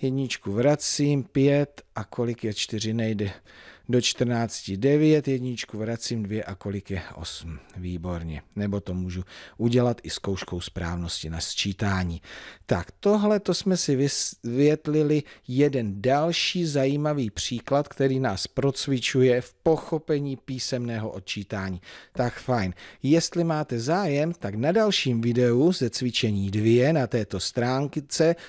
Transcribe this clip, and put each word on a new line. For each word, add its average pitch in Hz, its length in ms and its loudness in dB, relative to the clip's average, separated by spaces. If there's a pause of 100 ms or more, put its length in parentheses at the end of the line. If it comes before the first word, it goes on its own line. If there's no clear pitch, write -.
jedničku 131 520 -2
vracím, 143 720 2
pět 143 580 2 (120)
a 107 100 -6
kolik 120 400 -4
je 107 100 -2
čtyři, 110 400 -4
nejde, 110 380 -2 (560)
do 123 120 4
čtrnácti 117 760 -2
devět, 147 520 4
jedničku 127 500 -4
vracím, 113 440 -4
dvě 104 220 -4
a 98 100 -8
kolik 98 360 -6
je 92 120 -4 (120)
osm. 82 440 -10 (180)
Výborně, 85 680 -6 (140)
nebo 101 240 -2
to 92 140 -6
můžu 90 300 -4 (320)
udělat 120 460 2
i 82 80 -12
zkouškou - 500 -6
správnosti 85 680 -6
na 80 100 -6
sčítání. 95 840 -2 (440)
Tak, 90 240 -2 (100)
tohle 208 400 4
to 190 140 0
jsme 185 220 0
si 147 200 0
vysvětlili, 147 1300 2 (260)
jeden 123 540 0
další 160 640 2
zajímavý 143 640 0
příklad, - 580 -2
který 135 320 0
nás 110 260 -2
procvičuje 131 960 2
v - 140 -10
pochopení 151 800 0
písemného 120 760 -6
odčítání. 95 720 -8 (320)
Tak 120 260 -2
fajn. 104 360 0 (280)
Jestli 165 420 2
máte 151 360 -2
zájem, 156 520 0
tak 101 220 -8
na 127 180 2
dalším 190 480 2
videu 120 520 4
ze 127 180 -2
cvičení 104 600 0
dvě 117 420 4
na 135 140 2
této 104 340 -2
stránce 139 960 0 (120)